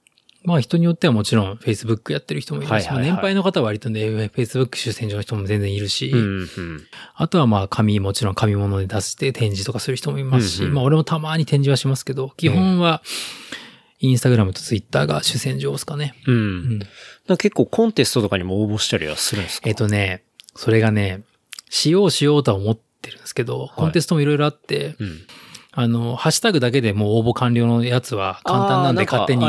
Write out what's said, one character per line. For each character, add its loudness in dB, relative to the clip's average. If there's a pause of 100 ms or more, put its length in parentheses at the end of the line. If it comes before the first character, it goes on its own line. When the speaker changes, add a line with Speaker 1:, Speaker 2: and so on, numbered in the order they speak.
(440)
Speaker 1:
ま 0
あ、 4
人 -2
に 4
よ 4
っ 0
て 2
は 4
も 2
ち 0
ろ 4
ん -6
Facebook -2
や -2
っ -8
て -8
る -6
人 -10
も -6
い -8
る -8
し、 -2
Speaker 2:
は 2
い -2
は -6
い -
は -
い。 -
Speaker 1:
ま 0
あ、 0 (100)
年 0
配 0
の 2
方 0
は 2
割 -2
と -8
ね、 -4 (340)
Facebook -2
主 -6
戦 -6
場 -4
の -2
人 -6
も -4
全 0
然 -2
い -2
る -4
し、 -4
Speaker 2:
う 6
ん 4 (220)
う -4
ん。 -10 (680)
Speaker 1:
あ -2
と 2
は 4
ま 4
あ、 -4
紙、 0
も -2
ち -4
ろ 0
ん -4
紙 2
物 0
で -2
出 -4
し -6
て -4
展 -2
示 -6
と -8
か -6
す -8
る -2
人 -6
も -4
い -6
ま 4
す 0
し、 -4
Speaker 2:
う 0
ん 0
う 0
ん。 0
Speaker 1:
ま 2
あ、 0
俺 4
も 2
た -2
ま -4
に 2
展 2
示 2
は 4
し -2
ま 0
す -6
け -6
ど、 -6
基 0
本 4
は 2
Speaker 2:
え -8
え。 6
Speaker 1:
Instagram 4
と -10
Twitter -2
が -2
主 -2
戦 -4
場 -4
で -6
す -6
か -8
ね。 -6 (140)
Speaker 2:
う 4
ん。 4
Speaker 1:
う 4
ん。 -2
Speaker 2:
な -8
ん -4
か -
結 0
構 4
コ 2
ン 0
テ 2
ス -2
ト 0
と 2
か 0
に -4
も -2
応 0
募 -2
し -2
た 0
り -4
は -6
す -4
る -2
ん -6
で -10
す -10
か？ -2
Speaker 1:
え 2
っ -2
と 0
ね、 -2 (300)
そ -4
れ 6
が 4
ね、 0 (480)
し 0
よ 4
う 4
し 0
よ 4
う 2
と 2
は 2
思 0
っ -12
て -20
る -20
ん -20
で -20
す -14
け -4
ど、 -6
Speaker 2:
は -10
い。 -14
Speaker 1:
コ 0
ン 0
テ 2
ス -4
ト 0
も 2
い 2
ろ 2
い 2
ろ 2
あ 2
っ -10
て、 -6
Speaker 2:
う -6
ん。 -10 (500)
Speaker 1:
あ 0
の、 0
ハ 0
ッ 4
シ 0
ュ -10
タ 2
グ 4
だ 2
け 2
で 2
も 2
う 4
応 2
募 4
完 0
了 4
の 2
や 0
つ -6
は -4
簡 2
単 2
な 4
ん 2
で 2
Speaker 2:
あ 4
ー、 -
な -
ん -4
か -6
Speaker 1:
勝 2
手 2
に 2